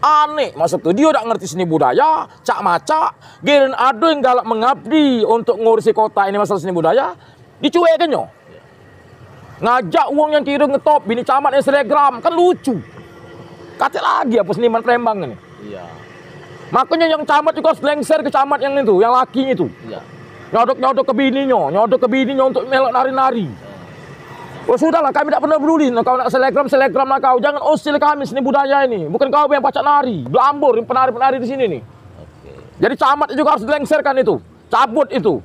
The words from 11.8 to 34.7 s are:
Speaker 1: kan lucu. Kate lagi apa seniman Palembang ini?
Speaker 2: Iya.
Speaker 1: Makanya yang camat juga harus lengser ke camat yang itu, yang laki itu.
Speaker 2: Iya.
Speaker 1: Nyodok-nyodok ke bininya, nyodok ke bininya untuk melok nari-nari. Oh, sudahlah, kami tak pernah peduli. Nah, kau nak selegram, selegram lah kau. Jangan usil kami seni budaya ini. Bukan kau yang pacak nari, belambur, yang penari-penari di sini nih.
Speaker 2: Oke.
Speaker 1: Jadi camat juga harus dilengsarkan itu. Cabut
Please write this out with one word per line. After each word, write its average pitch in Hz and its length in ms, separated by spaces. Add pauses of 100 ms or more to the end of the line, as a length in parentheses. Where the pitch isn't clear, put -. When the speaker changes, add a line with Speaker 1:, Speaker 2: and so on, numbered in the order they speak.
Speaker 1:
kan 339 80
lucu. 339 480 (960)
Kate - 240
lagi 226 400
apa 180 160
seniman 226 240
Palembang 233 400
ini? 123 160 (320)
Speaker 2:
Iya. 95 160 (880)
Speaker 1:
Makanya 320 320
yang 311 240
camat 302 240
juga 311 240
harus - 80
lengser 294 400
ke 277 80
camat 285 320
yang 277 160
itu, 208 240
yang 233 80
laki 262 400
itu. 175 160 (160)
Speaker 2:
Iya. 104 160 (500)
Speaker 1:
Nyodok-nyodok 254 580
ke 254 60
bininya, 262 540
nyodok 214 360
ke 247 40
bininya 262 400
untuk 254 160
melok 262 240
nari-nari. 254 640 (1160)
Oh, 247 80
sudahlah, 320 380
kami 294 180
tak - 80
pernah 311 160
peduli. 302 320
Nah, 233 160
kau 254 160
nak 254 80
selegram, 269 400
selegram 269 400
lah 269 140
kau. 254 180
Jangan 285 320
usil 302 240
kami 294 320
seni 262 160
budaya 277 400
ini. 202 240
Bukan 247 240
kau 294 160
yang 277 160
pacak 277 160
nari, 262 480
belambur, 269 480
yang 226 80
penari-penari 262 560
di 233 80
sini 262 160
nih. 160 180 (380)
Speaker 2:
Oke. - 300 (260)
Speaker 1:
Jadi 233 240
camat 294 320
juga 302 240
harus 214 80
dilengsarkan 285 560
itu. 220 140 (340)
Cabut 254 420